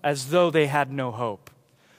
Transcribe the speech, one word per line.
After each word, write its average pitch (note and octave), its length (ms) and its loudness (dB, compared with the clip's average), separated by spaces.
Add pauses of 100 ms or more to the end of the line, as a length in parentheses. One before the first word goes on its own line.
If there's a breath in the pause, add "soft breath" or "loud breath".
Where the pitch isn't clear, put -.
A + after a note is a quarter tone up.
as C#3 280 -2
though F3 200 4
they D3+ 160 4
had C#3 240 0
no C3 220 -6
hope." A2 380 -8 (480 soft breath)